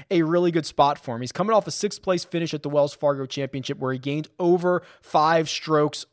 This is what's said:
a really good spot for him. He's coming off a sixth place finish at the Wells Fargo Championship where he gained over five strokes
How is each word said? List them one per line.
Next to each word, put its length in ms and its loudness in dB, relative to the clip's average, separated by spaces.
a 120 4
really 280 2
good 140 0
spot 340 2
for 160 -10
him. 60 -8
He's 120 -8
coming 220 0
off 120 2
a 40 -8
sixth 300 -6
place 240 -2
finish 300 -4
at 80 -8
the 80 -8
Wells 240 2
Fargo 320 -2
Championship 520 -6
where 140 -2
he 60 -4
gained 300 -6
over 440 2
five 480 2
strokes 640 0